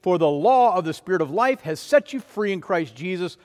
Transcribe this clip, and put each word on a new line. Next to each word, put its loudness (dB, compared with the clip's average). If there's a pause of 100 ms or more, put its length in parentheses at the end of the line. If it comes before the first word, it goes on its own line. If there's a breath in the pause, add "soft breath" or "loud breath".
For 2
the 4
law 4
of -2
the -4
Spirit -2
of -4
life 0
has -8
set 2
you -8
free -6
in -6
Christ -4
Jesus -8